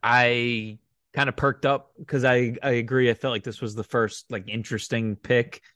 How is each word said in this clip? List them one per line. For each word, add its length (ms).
I 760
kinda 180
perked 340
up 260
'cause 180
I, 360
I 100
agree. 380
I 40
felt 180
like 120
this 180
was 140
the 80
first, 460
like, 200
interesting 640
pick. 460